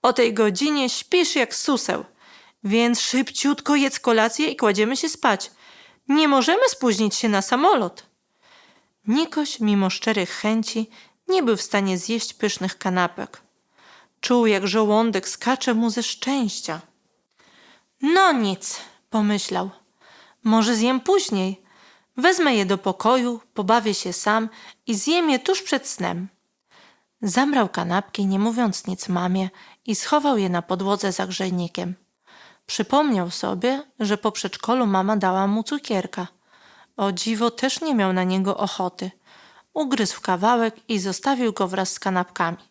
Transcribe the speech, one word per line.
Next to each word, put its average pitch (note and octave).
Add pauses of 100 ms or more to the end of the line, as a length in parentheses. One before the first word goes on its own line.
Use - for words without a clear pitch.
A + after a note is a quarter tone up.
O B3+
tej A#3
godzinie B3
śpisz -
jak C4+
suseł, - (580)
więc A3+
szybciutko C#4+
jedz C4+
kolację A#3
i C#4+
kładziemy G#3+
się D#4+
spać. - (560)
Nie D4+
możemy D#4
spóźnić G#3+
się A3+
na G3+
samolot”. C4 (1000)
Nikoś, D4+
mimo G3+
szczerych G#3
chęci, A3 (380)
nie F#4
był A#3
w -
stanie G3
zjeść A3
pysznych F#3+
kanapek. F3+ (800)
Czuł, A#3+
jak G3+
żołądek G#3
skacze C4
mu A3+
ze A3+
szczęścia. A3+ (1200)
„No F4
nic”, G#3 (300)
pomyślał, G3+ (760)
„może A3+
zjem B3
później. G#3 (560)
Wezmę D#4+
je G3
do F#3+
pokoju, A#3 (140)
pobawię G#3+
się -
sam A3 (380)
i A3+
zjem D#4+
je C4
tuż F#4+
przed C4
snem”. F3+ (920)
Zamrał A#3
kanapki, F3
nie F#3+
mówiąc A3+
nic F#3
mamie, F#3 (360)
i G#3+
schował C#4+
je F#3+
na F3
podłodze F#3+
za F#3
grzejnikiem. F3+ (720)
Przypomniał A3
sobie, B3 (160)
że G#3
po G#3
przedszkolu A3+
mama G3
dała F#3+
mu G#3+
cukierka. G3+ (680)
O G3+
dziwo, A3+
też B3+
nie D4+
miał F#3+
na F#3
niego F#3+
ochoty. F#3 (640)
Ugryzł C4
kawałek A3 (120)
i G#3+
zostawił A3+
go F#3+
wraz F#3
z -
kanapkami. F3+ (140)